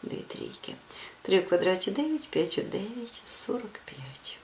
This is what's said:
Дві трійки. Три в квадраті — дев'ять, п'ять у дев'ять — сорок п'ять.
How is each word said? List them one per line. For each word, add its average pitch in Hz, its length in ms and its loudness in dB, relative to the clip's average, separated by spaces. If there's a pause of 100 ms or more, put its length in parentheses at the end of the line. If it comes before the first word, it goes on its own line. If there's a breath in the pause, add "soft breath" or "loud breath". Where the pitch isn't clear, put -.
Дві - 140 -4
трійки. - 580 -10 (460 loud breath)
Три 190 180 6
в 175 80 0
квадраті — 185 440 4
дев'ять, 302 380 0
п'ять 165 280 2
у - 40 2
дев'ять — 233 640 -6
сорок - 600 2
п'ять. - 580 -12